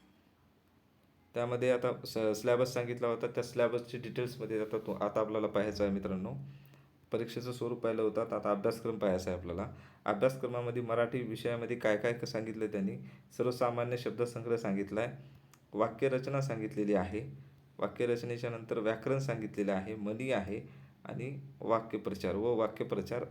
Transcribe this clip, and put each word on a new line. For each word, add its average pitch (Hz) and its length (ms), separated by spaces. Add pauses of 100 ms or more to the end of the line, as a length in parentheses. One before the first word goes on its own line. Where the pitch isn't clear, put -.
(1300)
त्यामध्ये 123 360
आता 123 360
स-, 107 340
सिलेबस 123 340
सांगितला 120 320
होता, 117 200
त्या 117 160
सिलेबसची 120 560
डिटेल्समध्ये 113 640
आता 107 180
तो, 107 140
आता 104 280
आपल्याला 107 260
पाहायचं 104 380
आहे 98 80
मित्रांनो. 95 400 (800)
परीक्षेचं 120 400
स्वरूप 120 260
पाहिलं 113 240
होतं, 107 180
आता 107 300
अभ्यासक्रम 110 480
पाहायचा 95 320
आहे 87 100
आपल्याला. 87 320 (320)
अभ्यासक्रमामध्ये 120 800
मराठी 117 400
विषयामध्ये 117 540
काय 110 200
काय 117 160
क-, 120 120
सांगितलं 110 420
त्यांनी, 104 300 (400)
सर्वसामान्य 120 600
शब्दसंग्रह 117 600
सांगितला 101 440
आहे, 123 160 (560)
वाक्यरचना 131 680
सांगितलेली 110 540
आहे, 98 500 (340)
वाक्यरचनेच्या 120 720
नंतर 113 280
व्याकरण 110 400
सांगितलेलं 110 540
आहे, 95 220
मनी 110 360
आहे 104 300 (440)
आणि 135 340 (220)
वाक्यप्रचार 101 720
व 113 200
वाक्यप्रचार 110 760